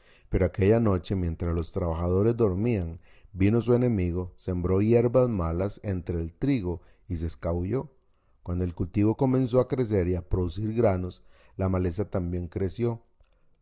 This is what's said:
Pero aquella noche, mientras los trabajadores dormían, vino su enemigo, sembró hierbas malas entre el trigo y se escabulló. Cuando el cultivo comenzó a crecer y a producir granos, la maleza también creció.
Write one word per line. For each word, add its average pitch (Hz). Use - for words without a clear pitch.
Pero 90
aquella 104
noche, 101
mientras 85
los 85
trabajadores 90
dormían, 98
vino 101
su 120
enemigo, 92
sembró 90
hierbas 117
malas 90
entre 92
el 82
trigo 104
y 87
se 82
escabulló. 92
Cuando 90
el 87
cultivo 104
comenzó 131
a 123
crecer 107
y 90
a 85
producir 95
granos, 92
la 95
maleza 92
también 87
creció. 113